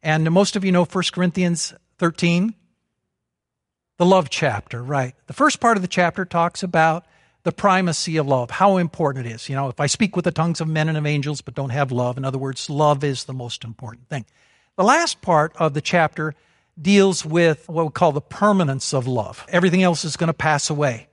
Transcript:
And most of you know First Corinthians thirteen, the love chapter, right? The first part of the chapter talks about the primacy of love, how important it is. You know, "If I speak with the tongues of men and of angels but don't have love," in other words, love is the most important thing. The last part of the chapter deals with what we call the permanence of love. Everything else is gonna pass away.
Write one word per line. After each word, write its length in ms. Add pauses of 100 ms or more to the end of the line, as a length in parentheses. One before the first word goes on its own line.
And 280
most 260
of 80
you 80
know 140
First 260
Corinthians 640 (240)
thirteen, 560 (1400)
the 80
love 240
chapter, 520
right? 320 (120)
The 80
first 260
part 160
of 60
the 60
chapter 360
talks 380
about 420 (380)
the 100
primacy 640
of 100
love, 240
how 280
important 480
it 80
is. 160
You 60
know, 120
"If 100
I 80
speak 300
with 80
the 80
tongues 300
of 60
men 200
and 80
of 80
angels 380
but 120
don't 140
have 240
love," 240
in 80
other 140
words, 320
love 340
is 200
the 100
most 280
important 460
thing. 160 (520)
The 80
last 360
part 360
of 180
the 80
chapter 520 (460)
deals 460
with 420
what 160
we 60
call 220
the 100
permanence 720
of 120
love. 440
Everything 320
else 200
is 140
gonna 160
pass 380
away. 420